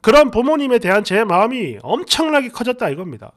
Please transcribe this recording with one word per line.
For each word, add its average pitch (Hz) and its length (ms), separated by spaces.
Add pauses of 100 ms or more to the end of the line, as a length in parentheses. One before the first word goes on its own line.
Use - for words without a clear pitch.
그런 269 300
부모님에 262 480
대한 196 240
제 202 200
마음이 196 580
엄청나게 285 680
커졌다 247 400
이겁니다. 143 480